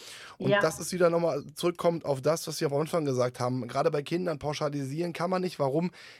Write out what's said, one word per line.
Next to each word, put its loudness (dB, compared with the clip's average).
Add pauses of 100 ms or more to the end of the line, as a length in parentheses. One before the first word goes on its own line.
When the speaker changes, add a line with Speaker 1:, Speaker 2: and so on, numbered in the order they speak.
(380)
Speaker 1:
Und 0
Speaker 2:
Ja. 6
Speaker 1:
das 0
ist -6
wieder 6
nochmal 2 (100)
zurückkommt 0
auf 0
das, 0
was -8
wir 2
am 0
Anfang 0
gesagt 0
haben. -2
Gerade 2
bei 0
Kindern -2
pauschalisieren -2
kann -2
man 0
nicht. -4
Warum? 2 (280)